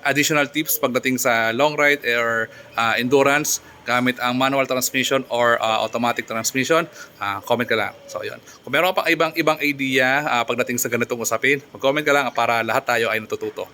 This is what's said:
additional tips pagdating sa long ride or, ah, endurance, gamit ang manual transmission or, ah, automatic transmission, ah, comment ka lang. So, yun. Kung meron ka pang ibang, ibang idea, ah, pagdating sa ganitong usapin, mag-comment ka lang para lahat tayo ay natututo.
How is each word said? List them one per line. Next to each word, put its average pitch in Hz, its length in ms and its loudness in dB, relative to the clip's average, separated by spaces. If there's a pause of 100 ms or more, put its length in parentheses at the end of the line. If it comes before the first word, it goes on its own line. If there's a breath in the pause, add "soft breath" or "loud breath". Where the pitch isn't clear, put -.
additional 143 480 0
tips 156 280 -2
pagdating 127 400 0
sa 113 360 2
long 147 240 2
ride 143 320 2
or, 117 400 0 (240 loud breath)
ah, 113 240 2
endurance, 139 640 2 (240 loud breath)
gamit 123 320 0
ang 123 160 -2
manual 135 320 2
transmission 131 640 0
or, 117 320 4
ah, 110 160 2
automatic 117 480 -2
transmission, 131 600 -2 (360 loud breath)
ah, 101 200 -4
comment 117 240 0
ka 120 120 2
lang. 98 160 -4 (160)
So, - 120 -8
yun. 104 160 -10 (240 loud breath)
Kung 123 80 -12
meron 170 200 2
ka - 120 0
pang 165 80 0
ibang, 160 240 0
ibang 156 280 2
idea, 135 640 0
ah, 120 160 0
pagdating 120 320 -2
sa 120 160 -4
ganitong 117 320 -2
usapin, 131 480 0
mag-comment 135 320 0
ka 147 80 0
lang 143 240 2
para 117 320 2
lahat 117 160 0
tayo 117 280 0
ay 110 120 -2
natututo. 104 400 -8 (100)